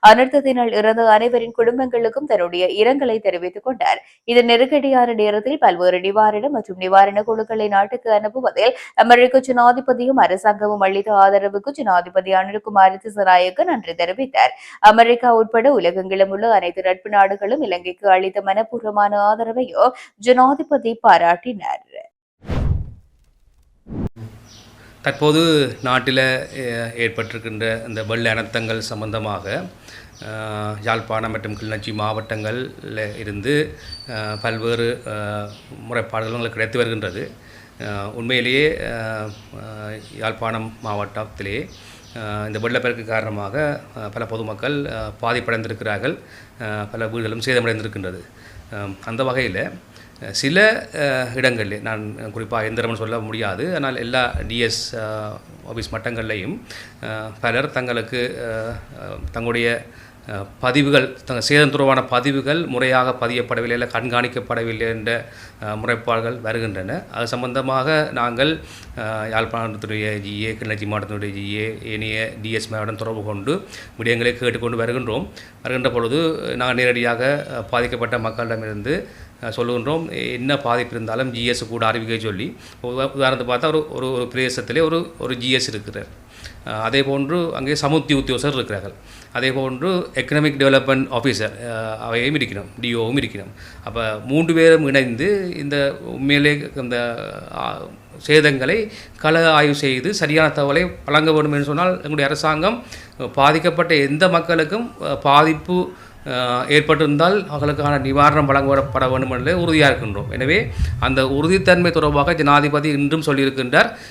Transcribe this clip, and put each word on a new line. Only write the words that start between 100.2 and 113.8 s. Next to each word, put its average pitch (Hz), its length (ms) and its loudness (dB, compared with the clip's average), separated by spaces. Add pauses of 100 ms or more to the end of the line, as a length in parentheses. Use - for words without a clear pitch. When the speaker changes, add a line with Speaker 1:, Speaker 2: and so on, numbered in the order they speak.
Speaker 2:
தகவலை 147 380 0 (120)
வழங்க 156 280 2
வேண்டும் 151 200 2
என்று 143 120 0
சொன்னால் 165 300 0
எங்களுடைய 147 320 -2
அரசாங்கம் 156 580 0 (480)
பாதிக்கப்பட்ட 156 640 2
எந்த 147 340 2
மக்களுக்கும், 170 760 0
அ, 147 140 -2
பாதிப்பு, 160 760 2 (340)
அ, 123 420 -2
ஏற்பட்டிருந்தால் 156 800 4
அவர்களுக்கான 147 480 0
நிவாரணம் 143 460 4
வழங்கப்பட 139 640 2
வேண்டும் 131 220 0
என்று 131 300 0
உறுதியாக 156 340 4
இருக்கின்றோம். 101 360 -6
எனவே 151 400 0 (300)
அந்த 131 260 2
உறுதித்தன்மை 175 640 4
தொடர்பாக 151 440 2
ஜனாதிபதி 147 540 4
இன்றும் 143 340 0
சொல்லியிருக்கின்றார், 135 720 2 (160)